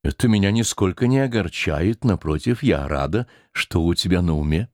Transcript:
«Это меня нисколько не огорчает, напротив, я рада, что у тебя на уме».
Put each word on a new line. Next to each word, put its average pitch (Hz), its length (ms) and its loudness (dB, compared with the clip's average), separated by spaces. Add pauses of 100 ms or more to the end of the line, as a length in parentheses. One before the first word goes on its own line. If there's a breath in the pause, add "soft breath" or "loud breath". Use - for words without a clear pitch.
«Это 73 240 -2
меня 101 240 4
нисколько 107 560 0
не 131 140 2
огорчает, 101 800 -2
напротив, 92 640 -2
я 73 240 0
рада, 73 400 -2 (240 soft breath)
что - 320 -2
у 85 100 2
тебя 90 260 2
на 82 160 2
уме». 76 380 0